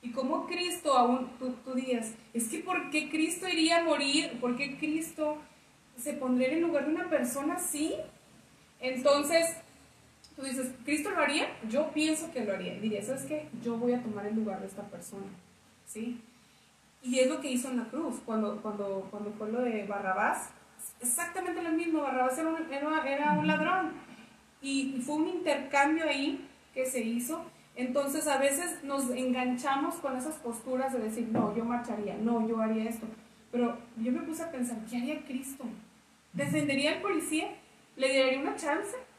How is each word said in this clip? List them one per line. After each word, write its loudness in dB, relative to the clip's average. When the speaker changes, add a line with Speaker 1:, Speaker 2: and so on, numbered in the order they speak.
Speaker 1:
Y -8
como 0
Cristo 2
aún, 4
tú, -4
tú -8
dirías, -2
"Es -2
que -4
¿por -2
qué 0
Cristo 0
iría 4
a 2
morir? 2
¿Por 0
qué -4
Cristo -2
se -4
pondría 2
en 2
el 2
lugar 2
de 0
una -2
persona 0
así?". -2
Entonces, 4
tú -12
dices, -2
"¿Cristo 0
lo 2
haría?". 2
Yo 2
pienso 2
que -2
lo 0
haría. -4
Diría, 0
"¿Sabes -4
qué? -6
Yo -2
voy 2
a 0
tomar -6
el -2
lugar 0
de -8
esta -10
persona", -12
¿sí? -8
Y 0
es 8
lo 0
que -2
hizo 0
en 0
la 0
cruz, -4
cuando, 0
cuando, -4
cuando -6
fue -6
lo 0
de 0
Barrabás. 0
Exactamente -2
lo 0
mismo, 2
Barrabás 2
era 2
un, -2
era, 0
era 2
un 4
Speaker 2:
Ujú. 2
Speaker 1:
ladrón. 2
Y, 0
y -2
fue -2
un 2
intercambio 2
ahí 0
que -2
se -2
hizo. -2
Entonces, 0
a 4
veces 2
nos 0
enganchamos 0
con -4
esas -4
posturas -2
de 0
decir, -2
"No, 2
yo -2
marcharía, -2
no, 2
yo 0
haría 2
esto". -6
Pero 2
yo 0
me 0
puse -4
a -6
pensar, -4
"¿Qué -4
haría -2
Cristo? -8
¿Defendería 2
al -2
policía? 0
¿Le 2
daría 4
una -2
chance?". -2